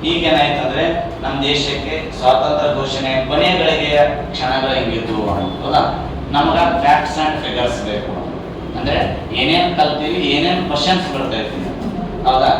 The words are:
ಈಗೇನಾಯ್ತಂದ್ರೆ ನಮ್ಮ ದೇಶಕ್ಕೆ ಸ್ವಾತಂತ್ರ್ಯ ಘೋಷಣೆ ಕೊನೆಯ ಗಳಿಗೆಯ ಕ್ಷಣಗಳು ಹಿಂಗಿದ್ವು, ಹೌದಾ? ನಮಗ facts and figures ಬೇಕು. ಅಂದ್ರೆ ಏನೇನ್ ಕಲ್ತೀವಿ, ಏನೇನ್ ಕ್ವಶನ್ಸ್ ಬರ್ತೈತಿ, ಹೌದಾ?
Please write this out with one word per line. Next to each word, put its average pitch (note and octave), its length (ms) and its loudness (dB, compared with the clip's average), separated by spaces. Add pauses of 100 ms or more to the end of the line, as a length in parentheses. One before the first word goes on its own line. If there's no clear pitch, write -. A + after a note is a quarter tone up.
(100)
ಈಗೇನಾಯ್ತಂದ್ರೆ - 720 2 (380)
ನಮ್ಮ C#3 140 -4 (100)
ದೇಶಕ್ಕೆ C#3+ 480 -2 (240)
ಸ್ವಾತಂತ್ರ್ಯ C#3+ 640 2
ಘೋಷಣೆ C3+ 320 -2 (180)
ಕೊನೆಯ D3 300 2
ಗಳಿಗೆಯ D3+ 380 2 (360)
ಕ್ಷಣಗಳು C3 460 -2
ಹಿಂಗಿದ್ವು, A2 420 -2 (420)
ಹೌದಾ? F2+ 180 2 (540)
ನಮಗ E3 220 4 (260)
facts - 380 4
and D#3 200 0
figures B2 340 -2 (120)
ಬೇಕು. G2+ 260 -4 (640)
ಅಂದ್ರೆ - 180 -2 (440)
ಏನೇನ್ E3+ 380 2
ಕಲ್ತೀವಿ, D3+ 420 2 (140)
ಏನೇನ್ F3+ 340 2
ಕ್ವಶನ್ಸ್ F3+ 460 0
ಬರ್ತೈತಿ, - 460 -4 (680)
ಹೌದಾ? - 340 4